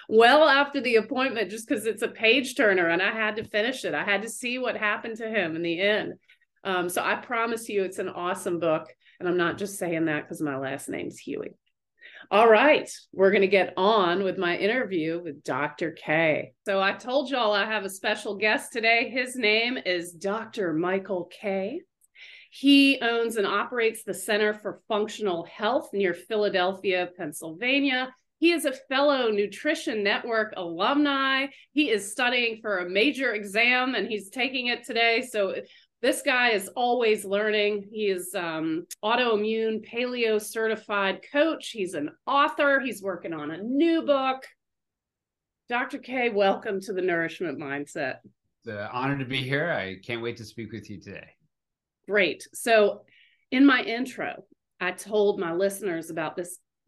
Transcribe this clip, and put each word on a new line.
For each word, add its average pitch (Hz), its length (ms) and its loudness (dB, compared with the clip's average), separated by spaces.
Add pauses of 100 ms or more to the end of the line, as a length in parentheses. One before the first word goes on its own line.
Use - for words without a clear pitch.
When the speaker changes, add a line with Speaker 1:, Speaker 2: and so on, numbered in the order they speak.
Speaker 1:
well 254 400 8
after 277 320 2
the 233 160 2
appointment, 226 520 -2
just 226 180 -12
'cause 214 180 -2
it's 214 160 -4
a 233 80 -2
page 247 460 2
turner 190 340 4
and 170 120 2
I 202 100 0
had 214 260 -2
to 214 80 -6
finish 233 400 -2
it. 165 80 -4
I 151 100 -2
had 202 200 0
to 226 60 -8
see 247 280 -6
what 247 180 -4
happened 220 420 -4
to 226 120 -8
him 185 260 -2
in 160 60 -4
the 170 180 -2
end. 190 360 0 (500)
Um, 180 240 -2
so - 120 -2
I 202 140 0
promise 226 540 -4
you 202 140 0
it's 185 160 -8
an 185 100 -6
awesome 175 500 -4
book. 165 280 0 (340)
And 180 80 -2
I'm 175 80 0
not 165 200 0
just 196 200 -8
saying 170 280 -2
that 151 220 -2
'cause 170 140 -10
my 143 160 -4
last 135 320 -8
name's - 300 -8
Huey. - 360 -10 (760)
All 226 200 6
right, 226 400 6 (240)
we're 190 180 6
gonna 196 160 4
get 190 300 2
on 190 460 4
with 180 140 -4
my 175 200 -2
interview 185 640 -2
with 147 200 -12
Doctor 151 480 -4
K. 156 600 0 (140)
So 196 160 0
I 196 120 2
told 247 360 -2
y'all 240 240 2
I 202 120 2
have 214 200 -4
a 190 40 -6
special 214 460 -4
guest 214 380 0
today. 233 360 2
His 247 260 -4
name 233 420 2
is 175 340 -4
Doctor 190 600 -4
Michael 180 560 -2 (100)
K. 196 420 -4 (680)
He 277 500 6
owns 233 360 0
and 196 100 2
operates 220 560 -2
the 196 100 -6
Center 214 400 0
for 202 340 -10
Functional 208 580 -2
Health 240 480 -2
near 196 200 0
Philadelphia, 185 1000 0
Pennsylvania. 254 1000 -2 (260)
He 330 120 4
is 320 140 0
a 269 80 -2
fellow 262 580 2
Nutrition 214 720 -2
Network 220 540 0
alumni. 269 880 0 (240)
He 294 180 2
is 202 220 0
studying 240 500 0
for 208 180 -2
a 180 100 -4
major 240 440 2
exam, 240 640 2
and 196 120 -2
he's 214 220 -6
taking 262 380 -4
it 240 160 -4
today. 233 380 2
So 208 340 -2 (480)
this 262 180 2
guy 247 280 2
is 196 260 0
always 240 500 2
learning. 208 680 0
He 214 140 -4
is, 185 300 -2
um, 160 500 -4 (180)
autoimmune 220 800 0
paleo 233 560 -2
certified 214 840 -2 (100)
coach. 302 380 0
He's 180 260 -4
an 151 160 -4 (160)
author. 285 520 2
He's 247 220 -6
working 180 320 -6
on 147 160 -6
a 170 140 -10
new 302 400 2
book. 262 400 0 (1200)
Doctor 254 300 -4
K, 240 320 -2
welcome 202 520 2
to 202 120 -8
the 185 80 -4
Nourishment 165 560 -2
Mindset. 143 600 -6 (460)
Speaker 2:
It's - 40 -20
an 104 240 -8
honor 135 260 -2
to 135 80 -4
be 131 120 -4
here. 139 340 -2
I 95 240 -4 (100)
can't 117 160 -6
wait 117 160 -6
to 113 80 -12
speak 107 260 -12
with 110 200 -12
you 98 100 -14
today. 98 280 -16 (800)
Speaker 1:
Great. 190 460 0
So 220 480 4 (480)
in 262 160 6
my 254 160 8
intro, - 640 -6 (340)
I 185 120 -2
told 202 480 0
my 170 140 -4
listeners 180 580 -2
about 160 240 -6
this 175 240 -10 (280)